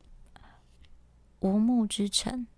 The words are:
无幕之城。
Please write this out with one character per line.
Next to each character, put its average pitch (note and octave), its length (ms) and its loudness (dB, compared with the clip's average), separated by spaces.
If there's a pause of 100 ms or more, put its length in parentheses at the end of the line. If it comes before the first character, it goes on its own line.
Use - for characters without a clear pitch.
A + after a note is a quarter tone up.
(1400)
无 G3 180 2
幕 A#3 260 4
之 G3+ 240 -2
城。 B3 380 -4 (100)